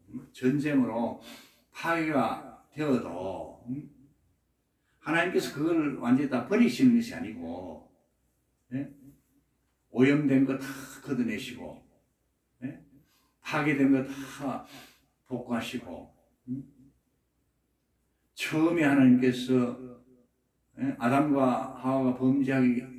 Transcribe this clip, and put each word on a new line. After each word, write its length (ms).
음, 240
전쟁으로 880
파괴가 1000
되어도, 960
음, 220
하나님께서 540
그걸 440
완전히 320
다 180
버리시는 480
것이 180
아니고, 800
예? 180
오염된 560
거 120
다 80
걷어내시고, 840
예? 160
파괴된 500
거 160
다 580
복구하시고, 880
음? 140
처음에 480
하나님께서, 960
예? 180
아담과 800
하와가 420
범죄하기, 640